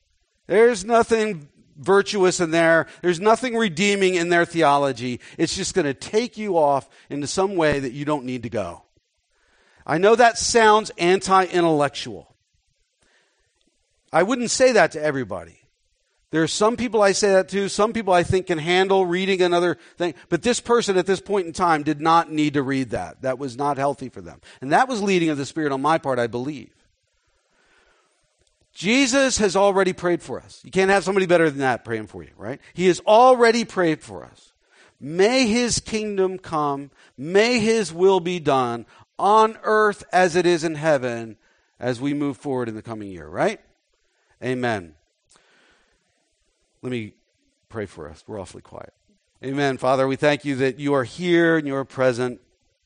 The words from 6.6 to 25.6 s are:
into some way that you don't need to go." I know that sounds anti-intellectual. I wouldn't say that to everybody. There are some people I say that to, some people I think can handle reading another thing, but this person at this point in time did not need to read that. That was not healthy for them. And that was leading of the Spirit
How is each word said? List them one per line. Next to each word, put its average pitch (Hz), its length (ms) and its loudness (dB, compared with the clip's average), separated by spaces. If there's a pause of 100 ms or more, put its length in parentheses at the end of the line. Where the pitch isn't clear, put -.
into 143 180 -6
some 190 280 -2
way 151 240 2
that 135 140 -6
you 143 100 -10
don't 143 220 -4
need 127 180 -8
to 117 60 -10
go." 92 340 -8 (1000)
I 156 140 -2
know 208 160 6
that 233 240 4
sounds 214 580 4
anti-intellectual. 170 1400 0 (1800)
I 160 120 2
wouldn't 240 280 -2
say 254 220 4
that 175 200 4
to 156 80 -10
everybody. 104 580 -6 (720)
There 160 120 0
are 156 40 2
some 220 300 0
people 220 240 0
I 196 100 4
say 196 220 0
that 190 160 2
to, 196 180 -4
some 208 240 0
people 196 220 -2
I 175 100 4
think 180 240 -2
can 175 100 -2
handle 185 480 2
reading 185 360 0
another 175 360 2 (200)
thing, 170 160 -4 (160)
but 170 140 -2
this 233 180 -2
person 214 360 0
at 175 80 0
this 185 140 -2
point 196 260 -4
in 165 60 -10
time 160 320 0
did 151 160 -4
not 160 320 2
need 151 220 0
to 143 80 0
read 131 300 -4
that. 90 300 -8
That 131 160 -4
was 127 200 -10
not 143 200 -2
healthy 139 300 -4
for 98 140 -18
them. 80 180 -20 (220)
And 135 100 -10
that 214 160 4
was 240 140 -6
leading 190 260 0
of 151 100 -2
the 139 80 -6
Spirit 151 280 -4